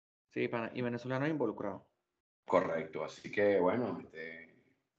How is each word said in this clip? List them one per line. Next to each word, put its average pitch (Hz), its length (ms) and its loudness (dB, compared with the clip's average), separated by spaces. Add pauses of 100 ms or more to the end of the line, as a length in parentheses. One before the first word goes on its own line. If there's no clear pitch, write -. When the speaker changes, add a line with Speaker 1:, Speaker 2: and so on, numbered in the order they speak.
(340)
Speaker 1:
Sí, 123 160 -2
pana, 117 240 -4
y 120 80 -4
venezolanos 127 480 -2
involucrados. 107 540 -4 (640)
Speaker 2:
Correcto, 80 560 2
así - 280 -8
que 101 280 6
bueno, 95 400 2
este, 82 640 -14 (360)